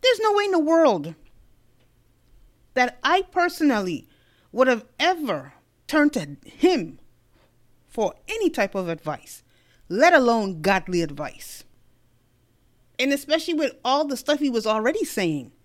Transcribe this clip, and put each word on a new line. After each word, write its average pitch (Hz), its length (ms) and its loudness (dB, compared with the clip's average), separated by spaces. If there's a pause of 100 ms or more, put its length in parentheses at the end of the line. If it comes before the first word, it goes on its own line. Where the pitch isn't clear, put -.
there's 494 180 2
no 440 140 2
way 415 120 2
in 392 60 -2
the 359 80 2
world 294 560 2 (1600)
that 247 300 -2
I 359 180 2
personally 285 840 -2 (420)
would 254 160 2
have 233 200 0 (120)
ever 269 540 -2 (340)
turned 294 280 2
to 143 300 -6
him 285 540 0 (880)
for - 280 -4 (140)
any 427 200 -2
type 208 260 -2
of 190 140 -4
advice, - 540 -10 (460)
let 294 260 4
alone 226 480 2
godly 185 400 0
advice. - 600 -12 (1300)
And 269 140 0
especially 311 420 -2
with 294 300 -2
all 277 200 0
the 285 120 -6
stuff 294 240 -2
he 285 100 0
was 226 160 -4
already 226 380 0
saying. 156 480 -4 (120)